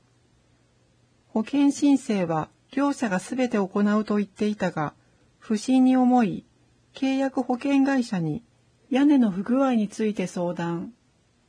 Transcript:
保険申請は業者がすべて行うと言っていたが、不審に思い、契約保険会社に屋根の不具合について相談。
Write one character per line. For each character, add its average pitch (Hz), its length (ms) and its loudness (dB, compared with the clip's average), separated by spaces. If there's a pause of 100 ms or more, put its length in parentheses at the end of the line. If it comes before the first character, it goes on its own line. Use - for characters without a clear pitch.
(1300)
保 220 160 -4
険 285 260 2
申 277 280 2
請 202 260 -2
は 165 240 -4 (220)
業 285 220 -2
者 269 160 -4
が 185 120 -2
す - 160 -10
べ 254 120 0
て 233 100 -2
行 196 220 -2
う 208 240 2
と 208 120 -2
言 208 100 -2
っ - 20 -20
て - 180 -6
い 208 100 -4
た 185 140 -4
が、 151 240 -6 (440)
不 214 200 -4
審 262 260 2
に 254 120 4
思 247 280 4
い、 165 200 -4 (500)
契 269 240 -2
約 269 240 -4
保 254 140 -2
険 277 280 2
会 269 200 0
社 196 160 -4
に 151 220 -4 (460)
屋 269 160 2
根 294 140 6
の 233 120 4
不 185 120 -6
具 247 220 0
合 262 100 2
に 214 140 0
つ 220 180 -4
い 208 80 -2
て 190 120 -4
相 175 280 -4
談。 170 380 -6 (560)